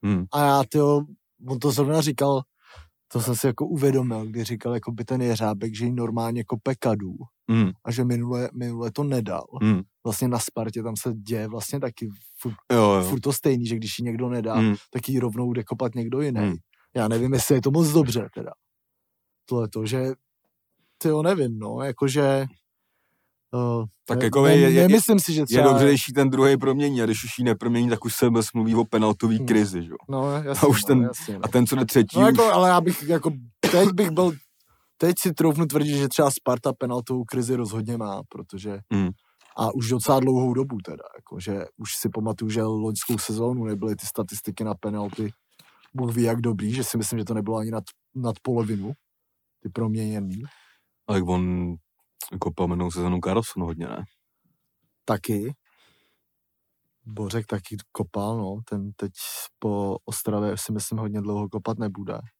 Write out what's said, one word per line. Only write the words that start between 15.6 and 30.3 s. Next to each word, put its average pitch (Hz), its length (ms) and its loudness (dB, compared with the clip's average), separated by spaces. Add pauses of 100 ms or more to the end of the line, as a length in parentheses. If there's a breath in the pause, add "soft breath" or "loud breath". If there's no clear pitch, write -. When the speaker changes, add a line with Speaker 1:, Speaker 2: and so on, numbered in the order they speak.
Speaker 2:
kopat 120 300 -4
někdo 123 260 -4
jiný. 135 200 -2
Speaker 1:
Hmm. 101 140 0 (400)
Speaker 2:
Já 110 140 0
nevím, 120 260 0
jestli 131 200 4
je 131 60 4
to 135 100 0
moc 160 180 4
dobře 131 460 2
teda. - 160 -10 (960)
Tohle 117 220 -2
to, 110 180 -6
že, 131 260 -2 (840)
tyjo, 156 240 2
nevím, 151 360 0
no, 110 240 -8
jakože, 139 400 0 (1300)
eh, 120 320 -2 (200)
Speaker 1:
Tak 120 120 0
Speaker 2:
ne-, 127 60 0
Speaker 1:
jako 131 180 4
Speaker 2:
ne-, 143 140 8
Speaker 1:
je, 165 140 8
je, 170 180 8
Speaker 2:
nemyslím 208 320 6
si, - 120 -2
že 156 80 0
Speaker 1:
je 143 60 0
Speaker 2:
třeba - 220 6
Speaker 1:
dobře, 139 200 6
když 139 200 4
jí 131 60 -12
ten 135 160 4
druhej 135 260 6
promění, 135 460 2
a - 20 2
když 110 200 0
už 120 140 -10
jí 127 60 0
nepromění, 120 440 2
tak 113 160 0
už 113 100 -4
se 123 160 4
bez 113 220 2
mluví 113 220 0
o 117 100 4
penaltový 110 520 2
Speaker 2:
Hmm. 123 100 -2
Speaker 1:
krizi, 104 360 2
že 82 80 -10
jo? 78 60 -12 (120)
Speaker 2:
No, 139 240 -2